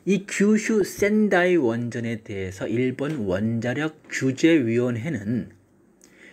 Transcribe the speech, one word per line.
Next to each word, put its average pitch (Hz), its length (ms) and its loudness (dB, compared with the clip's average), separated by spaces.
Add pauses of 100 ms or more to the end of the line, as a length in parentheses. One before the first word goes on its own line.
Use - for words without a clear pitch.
이 190 220 0
규슈 214 580 2
센다이 202 720 2
원전에 117 680 -2
대해서 95 460 -8
일본 127 580 -2
원자력 117 800 -2
규제위원회는 123 1400 0 (840)